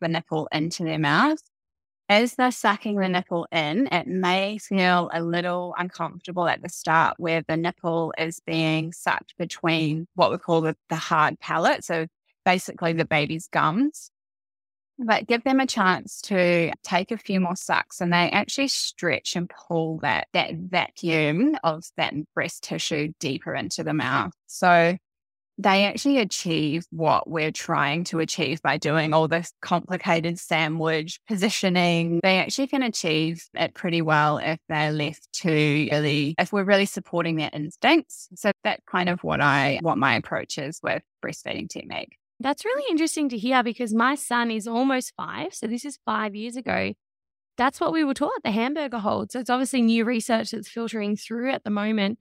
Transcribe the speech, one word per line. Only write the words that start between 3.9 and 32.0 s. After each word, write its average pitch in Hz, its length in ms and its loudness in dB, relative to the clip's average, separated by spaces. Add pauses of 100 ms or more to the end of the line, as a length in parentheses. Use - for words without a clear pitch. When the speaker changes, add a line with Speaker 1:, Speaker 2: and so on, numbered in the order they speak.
Speaker 1:
it 175 160 -2
may 190 500 0
feel 180 560 2
a 170 80 0
little 175 560 -2
uncomfortable 175 680 -4
at - 140 0
the - 60 -10
start 160 520 2
where 165 280 0
the 165 80 -2
nipple 165 600 -2
is 165 280 -4
being 160 460 0
sucked - 460 -4
between 165 800 -2
what 165 160 4
we 175 80 -2
call 165 220 2
the, 160 140 0 (140)
the 160 60 -4
hard 156 440 2
palate, 185 440 0
so 165 240 -2 (360)
basically 180 500 0
the 165 120 0
baby's 156 420 -2
gums. 175 640 0 (880)
But 220 300 -2
give 233 180 2
them 269 140 4
a 262 80 4
chance 185 560 0
to 175 500 2 (100)
take 185 280 0
a 226 60 -6
few 190 220 -2
more 180 160 0
sucks, - 460 -4
and 175 100 0
they 175 200 4
actually 208 380 0
stretch - 680 -2
and 180 120 -2
pull 160 540 -4
that, 127 320 -2
that 170 220 0
vacuum 175 1080 0
of 165 220 -2 (100)
that - 180 -4 (200)
breast - 300 -6
tissue 160 560 -4
deeper 151 340 -4
into 139 300 -6
the 156 100 -4
mouth. 135 400 0 (140)
So 175 500 4 (600)
they 196 280 4
actually 277 340 2
achieve 165 680 -2
what 156 400 0
we're 156 220 -2
trying 151 540 0
to 165 140 -4
achieve 160 420 -2
by 147 160 0
doing 156 360 0
all 160 160 4
this 170 320 -2
complicated 170 760 -2
sandwich 160 880 -2
positioning. 175 920 2